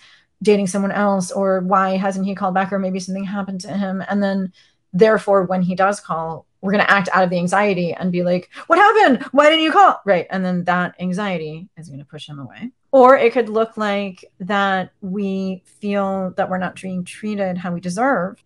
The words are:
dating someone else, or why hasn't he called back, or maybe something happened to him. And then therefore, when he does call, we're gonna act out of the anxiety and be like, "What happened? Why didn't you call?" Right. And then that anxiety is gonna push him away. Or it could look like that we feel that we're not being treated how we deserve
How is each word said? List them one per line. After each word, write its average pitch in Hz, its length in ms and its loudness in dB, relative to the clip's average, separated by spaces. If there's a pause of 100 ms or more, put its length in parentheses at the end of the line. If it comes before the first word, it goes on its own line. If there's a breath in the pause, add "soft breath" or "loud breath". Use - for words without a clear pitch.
(420 soft breath)
dating 202 260 2
someone 196 240 -2
else, 196 400 0
or 190 300 0
why 190 360 2
hasn't 190 280 -2
he 196 100 -4
called 190 180 -4
back, 190 180 -2
or 196 80 -2
maybe 185 200 -4
something 185 260 -8
happened 196 360 -8
to 196 80 -16
him. 190 400 -4
And 202 120 0
then 196 320 -2 (400 soft breath)
therefore, 202 500 4
when 185 180 -2
he 180 140 -2
does 196 240 0
call, 165 460 -8 (160)
we're 196 100 -4
gonna 202 160 2
act 190 260 2
out 185 100 4
of 180 60 2
the 175 80 -2
anxiety 180 560 0
and 180 180 -4
be 175 120 -2
like, 180 260 -2 (180 loud breath)
"What 339 120 4
happened? 403 520 6
Why 294 180 6
didn't 320 140 4
you 320 80 2
call?" 370 340 6
Right. 185 240 2
And 185 140 -4
then 180 220 -2
that 180 340 0
anxiety 180 800 -6
is 160 120 -18
gonna 143 160 -16
push 147 220 -18
him 147 120 -14
away. 135 320 -14 (200)
Or 262 260 8
it 233 160 2
could 233 160 0
look 220 280 -2
like 202 480 -4 (140)
that 190 520 -2 (100)
we 190 640 -4
feel 196 720 -4
that 180 120 -2
we're 185 80 -4
not 175 240 -6
being 185 240 -8
treated 202 520 -6
how 180 160 -6
we 170 60 -6
deserve 190 680 -2